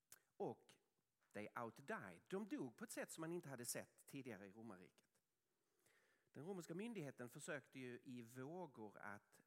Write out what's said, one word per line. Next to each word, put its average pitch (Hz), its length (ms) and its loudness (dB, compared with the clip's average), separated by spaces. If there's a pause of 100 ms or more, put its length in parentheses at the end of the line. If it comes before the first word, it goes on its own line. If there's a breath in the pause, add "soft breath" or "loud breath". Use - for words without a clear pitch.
(380 loud breath)
Och 139 360 2 (580)
they 104 240 0
outdied. 120 720 0
De 196 200 4
dog 180 280 2
på - 80 0
ett - 80 -2
sätt 254 200 2
som 165 100 -2
man 160 100 4
inte 170 180 2
hade 120 160 0
sett - 400 0
tidigare 117 420 -2
i 92 40 -8
romarriket. 101 600 -8 (1160 loud breath)
Den 135 140 -2
romerska 175 300 2
myndigheten 170 540 2
försökte 143 500 0
ju 123 240 -2
i 123 180 -4
vågor 127 760 -4
att - 500 -6